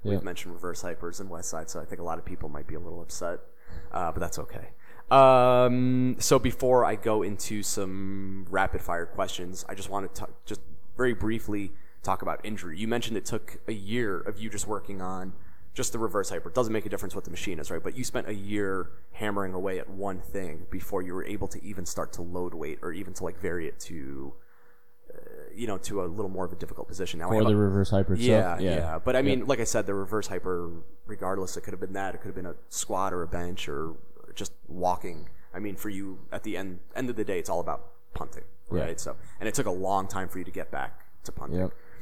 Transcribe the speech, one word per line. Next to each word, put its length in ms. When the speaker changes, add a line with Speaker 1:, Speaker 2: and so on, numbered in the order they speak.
Speaker 1:
We've 120
Speaker 2:
Yep. 100
Speaker 1:
mentioned 300
reverse 280
hypers 380
and 100
West 180
Side, 220
so 100
I 40
think 160
a 40
lot 140
of 60
people 240
might 180
be 80
a 60
little 200
upset, 400
uh, 200
but 80
that's 180
okay. 320
Um, 1080
so 200
before 460
I 120
go 260
into 400
some 880
rapid 320
fire 240
questions, 600
I 60
just 140
wanna 200
ta-, 200
just 160
very 180
briefly 580
talk 200
about 220
injury. 340
You 100
mentioned 280
it 80
took 340
a 40
year 480
of 180
you 120
just 160
working 340
on 320
just 180
the 60
reverse 320
hyper. 180
It 60
doesn't 180
make 140
a 20
difference 260
what 100
the 60
machine 280
is, 120
right? 120
But 140
you 80
spent 240
a 60
year 560
hammering 420
away 240
at 120
one 300
thing 500
before 320
you 120
were 100
able 240
to 140
even 220
start 300
to 80
load 320
weight 280
or 100
even 220
to, 100
like, 140
vary 300
it 120
to, 520
uh, 40
you 120
know, 120
to 240
a 40
little 240
more 160
of 60
a 40
difficult 320
position. 320
Now, 60
I 40
Speaker 2:
For 60
Speaker 1:
have 120
Speaker 2:
the 40
Speaker 1:
a 40
Speaker 2:
reverse 340
hyper 240
Speaker 1:
Yeah, 400
Speaker 2:
stuff? 80
Yeah. 140
Speaker 1:
yeah. 220
But 180
I 60
mean, 180
Speaker 2:
Yep. 80
Speaker 1:
like 120
I 40
said, 220
the 80
reverse 340
hyper, 420
regardless, 520
it 40
could 120
have 60
been 120
that. 220
It 80
could 60
have 60
been 120
a 80
squat 420
or 100
a 60
bench 400
or 280
just 180
walking. 600
I 60
mean, 180
for 140
you, 300
at 100
the 140
end, 240
end 160
of 60
the 80
day, 140
it's 120
all 100
about 300
punting, 300
Speaker 2:
Yeah. 100
Speaker 1:
right? 180
So, 160
and 80
it 60
took 120
a 40
long 380
time 200
for 100
you 60
to 60
get 200
back 340
to 80
punting. 260
Speaker 2:
Yep. 140